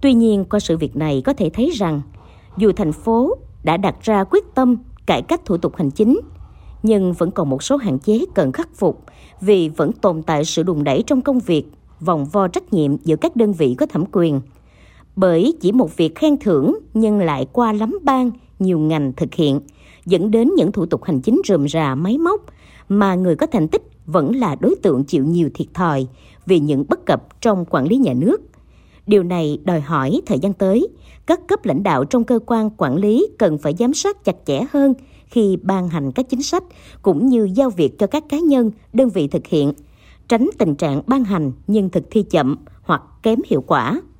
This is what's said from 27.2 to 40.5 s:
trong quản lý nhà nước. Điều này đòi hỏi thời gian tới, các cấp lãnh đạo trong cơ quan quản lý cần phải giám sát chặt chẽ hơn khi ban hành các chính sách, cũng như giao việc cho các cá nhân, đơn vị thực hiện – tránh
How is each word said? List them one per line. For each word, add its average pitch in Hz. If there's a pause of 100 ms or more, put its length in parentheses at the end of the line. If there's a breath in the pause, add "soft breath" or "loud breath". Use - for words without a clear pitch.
trong 196
quản 143
lý 220
nhà 233
nước. 175 (680 soft breath)
Điều 202
này 170
đòi 175
hỏi 147
thời 143
gian 190
tới, 202 (380 soft breath)
các 339
cấp 415
lãnh 170
đạo 151
trong 233
cơ 233
quan 220
quản 185
lý 214 (100)
cần 156
phải 151
giám 240
sát 403
chặt 190 (100)
chẽ 139 (100)
hơn 277 (320 loud breath)
khi 202
ban 185
hành 147
các 254
chính 262
sách, 359 (380 loud breath)
cũng 185
như 233
giao 262
việc 170
cho 202
các 294
cá 285
nhân, 277 (220 loud breath)
đơn 247
vị 170
thực 139
hiện – 147 (560 soft breath)
tránh 240